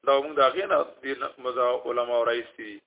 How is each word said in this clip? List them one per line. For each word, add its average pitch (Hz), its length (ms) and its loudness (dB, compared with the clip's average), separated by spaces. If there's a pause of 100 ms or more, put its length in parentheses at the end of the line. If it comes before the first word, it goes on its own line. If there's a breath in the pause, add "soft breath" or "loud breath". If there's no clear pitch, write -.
دا 139 60 4 (100)
موږ 151 140 -8
دا 135 120 6
غي 190 180 -2
نه 156 200 2 (160)
دي 135 120 -4 (240)
مزا 123 460 0
علماء 120 320 -2
او 117 80 2
رئیس 117 320 -2
دي. 104 300 -14